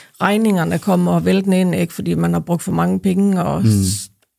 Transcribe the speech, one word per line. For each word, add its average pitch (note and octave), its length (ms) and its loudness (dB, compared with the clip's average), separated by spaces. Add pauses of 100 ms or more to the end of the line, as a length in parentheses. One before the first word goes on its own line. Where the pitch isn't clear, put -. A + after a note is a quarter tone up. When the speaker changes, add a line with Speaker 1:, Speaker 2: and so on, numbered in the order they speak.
(220)
Speaker 1:
regningerne F#3+ 580 0
kommer F3+ 400 2
væltende F#3 400 2
ind, F3+ 160 0
ikke, E3+ 180 -2
fordi E3+ 200 -4
man E3+ 200 0
har E3+ 60 0
brugt E3+ 240 -4
for - 80 -6
mange F3 280 0
penge, F#3+ 440 0
og D3 180 -2
Speaker 2:
Mm. A2+ 60 2
Speaker 1:
s-, G2+ 440 0 (280)